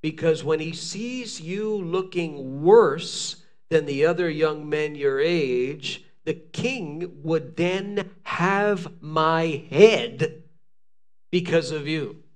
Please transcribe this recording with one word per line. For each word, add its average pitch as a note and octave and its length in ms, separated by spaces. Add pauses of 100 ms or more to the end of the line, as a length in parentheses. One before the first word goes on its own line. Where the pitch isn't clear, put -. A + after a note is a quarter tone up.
because D#3 400
when D#3 160
he D#3+ 120
sees A3+ 680
you G#3 360
looking D#3+ 840
worse E3+ 760 (320)
than D3+ 180
the C#3+ 180
other E3+ 240
young D3+ 400
men D3+ 240
your C#3 260
age, C#3+ 840 (200)
the - 100
king E3+ 880
would D#3 320
then G3 560 (100)
have G3 800
my D#3+ 680
head C#3+ 720 (880)
because E3+ 400
of D3 160
you. D3+ 340 (140)